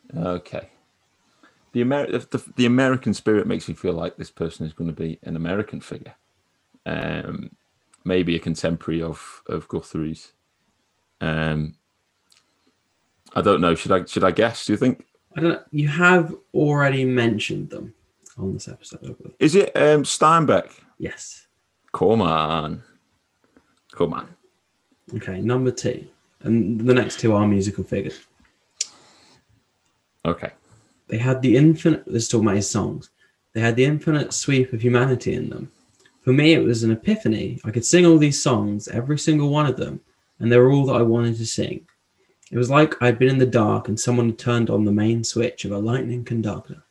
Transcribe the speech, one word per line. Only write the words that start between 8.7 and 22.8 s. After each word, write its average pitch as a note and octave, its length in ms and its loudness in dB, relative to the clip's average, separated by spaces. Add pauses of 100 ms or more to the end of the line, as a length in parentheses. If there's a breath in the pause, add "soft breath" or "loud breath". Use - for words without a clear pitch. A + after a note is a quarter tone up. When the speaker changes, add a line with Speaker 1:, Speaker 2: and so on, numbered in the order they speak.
Speaker 1:
of, - 440 -12
of - 200 -8
Guthrie's. - 640 -8 (920)
Um, D#2+ 540 -4 (1600)
I F#2 60 -2
don't G2 200 4
know. E2+ 140 4
Should - 160 -4
I, F#2 140 2
should - 180 -2
I F#2 80 4
guess, A2+ 340 0
do G#2+ 80 0
you G#2 40 0
think? B2 280 -2 (300)
Speaker 2:
I D3+ 60 -6
don't E3 100 0
know. - 200 -8
You D3 180 -2
have F3 440 4 (200)
already C#3 520 0
mentioned A#2 640 -2
them - 240 -14 (440)
on F#2+ 160 -6
this G#2 140 -12
episode, - 360 -20
I G#2 100 -14
believe. - 260 -20
Speaker 1:
Is D3+ 160 2
it, - 220 4
um, D3 260 4
Steinbeck? D#3 680 2 (260)
Speaker 2:
Yes. - 500 -14 (460)
Speaker 1:
Come G#2+ 280 2
on. D#2+ 640 -2 (1120)